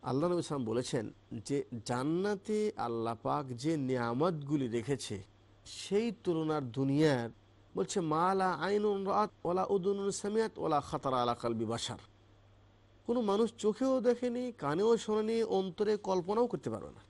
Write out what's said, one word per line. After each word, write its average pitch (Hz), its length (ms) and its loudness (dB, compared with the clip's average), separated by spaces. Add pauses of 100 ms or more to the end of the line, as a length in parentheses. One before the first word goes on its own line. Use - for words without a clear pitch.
আল্লাহ 143 280 0
নবী 175 120 0
সাল্লাল্লাহু 120 360 -2
আলাইহি 131 180 -2
ওয়াসাল্লাম 110 160 -4 (220)
বলেছেন 117 120 -6
যে 135 380 -4
জান্নাতে 196 920 -2
আল্লাহ 117 460 -2
পাক 139 240 -2
যে 131 300 -2
নিয়ামতগুলি 135 920 0
রেখেছে, 113 540 -4 (420)
সেই 220 480 -2 (120)
তুলনার 156 480 0
দুনিয়ার, 135 580 4 (440)
বলছে, 190 260 -2
"মা 165 340 2
লা 185 200 2
আইনুন 196 520 0
রাআত 202 240 2 (140)
ওয়ালা 180 200 2
উযুনুন 202 460 0
সামিআত 208 480 -2
ওয়ালা 151 220 2
খাতারা 131 420 0
আলা 120 120 2
কলবি 113 300 -2
বাশার", 113 340 -4 (1080)
কোনো 240 140 0
মানুষ 214 380 4
চোখেও 254 420 2
দেখেনি, 240 520 0
কানেও 190 440 2
শোনেনি, 220 460 0
অন্তরে 190 540 0
কল্পনাও 196 500 2
করতে 160 240 -4
পারবে 101 200 -6
না। 55 200 -20